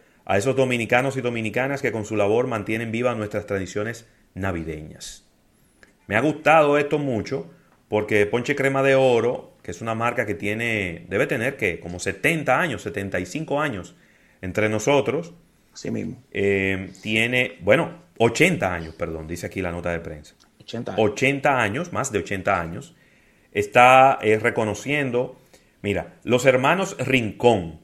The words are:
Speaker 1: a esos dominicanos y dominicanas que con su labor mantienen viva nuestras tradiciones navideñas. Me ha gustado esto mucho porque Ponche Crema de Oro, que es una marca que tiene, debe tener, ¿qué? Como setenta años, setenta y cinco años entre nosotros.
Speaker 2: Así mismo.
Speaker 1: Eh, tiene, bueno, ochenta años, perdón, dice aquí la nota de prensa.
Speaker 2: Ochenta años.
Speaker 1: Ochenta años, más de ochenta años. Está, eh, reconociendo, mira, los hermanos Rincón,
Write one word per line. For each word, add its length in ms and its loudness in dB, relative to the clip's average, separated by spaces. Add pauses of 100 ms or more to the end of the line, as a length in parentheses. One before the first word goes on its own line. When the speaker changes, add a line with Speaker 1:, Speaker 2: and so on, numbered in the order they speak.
(260)
Speaker 1:
a 120 0
esos 180 0
dominicanos 640 2
y 40 -6
dominicanas 600 -4
que 100 -2
con 140 -4
su 100 -6
labor 320 2
mantienen 440 -6
viva 240 -2
nuestras 300 -6
tradiciones 600 -6 (280)
navideñas. 920 -8 (840)
Me 80 -2
ha 60 2
gustado 560 4
esto 200 0
mucho 520 -4 (380)
porque 380 2
Ponche 300 -2
Crema 280 0
de 120 6
Oro, 580 2 (100)
que 80 -12
es 100 -12
una 140 -4
marca 300 0
que 100 -4
tiene, 720 -4
debe 180 0
tener, 300 -2
¿qué? 220 -2
Como 200 -10
setenta 600 0
años, 220 -4
setenta 380 -6
y 60 -4
cinco 340 -4
años 360 -6 (460)
entre 280 0
nosotros. 640 0 (400)
Speaker 2:
Así 180 -12
mismo. 260 -6 (140)
Speaker 1:
Eh, 600 0 (100)
tiene, 600 0
bueno, 300 4 (260)
ochenta 560 2
años, 220 -8
perdón, 320 -8
dice 180 -8
aquí 160 -6
la 100 -4
nota 200 -6
de 80 -4
prensa. 360 -14 (260)
Speaker 2:
Ochenta 320 -8
años. 180 2
Speaker 1:
Ochenta 500 0
años, 320 -4
más 180 -4
de 80 0
ochenta 420 -2
años. 320 -10 (580)
Está, 720 6
eh, 180 4
reconociendo, 1000 -2 (440)
mira, 420 -4
los 220 2
hermanos 540 2
Rincón, 840 0